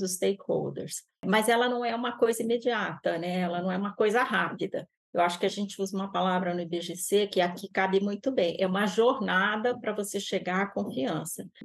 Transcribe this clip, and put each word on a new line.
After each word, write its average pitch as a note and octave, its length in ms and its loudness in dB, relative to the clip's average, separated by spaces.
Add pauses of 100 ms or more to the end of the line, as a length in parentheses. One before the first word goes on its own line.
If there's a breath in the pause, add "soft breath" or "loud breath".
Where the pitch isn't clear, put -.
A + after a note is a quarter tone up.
stakeholders. E3 960 -2 (220)
Mas G#3+ 240 4
ela A#3+ 180 4
não A#3+ 160 -2
é A#3 100 -2
uma A#3+ 240 -4
coisa A#3 240 2
imediata, A3 760 0
né? F3+ 220 -2
Ela F3 220 0
não F#3 80 0
é F3+ 80 0
uma G3+ 160 -4
coisa A3 300 4
rápida. F#3 640 -2 (260)
Eu F3 60 0
acho F3 180 4
que - 80 0
a G3 40 4
gente G3 320 -6
usa G3 160 -4
uma G3 160 -6
palavra F3+ 400 2
no F3 80 -2
I F3 40 -4
B E3+ 140 -4
G E3+ 160 -6
C G3+ 320 2
que F#3+ 140 2
aqui F3+ 260 0
cabe F#3+ 320 2
muito G3+ 320 -2
bem. F#3 260 2
É F#3+ 80 2
uma F#3+ 200 2
jornada G#3+ 920 2
pra G#3+ 140 -4
você G3+ 260 -4
chegar F#3 440 -2
à G3+ 100 -2
confiança. F#3+ 720 -4 (200)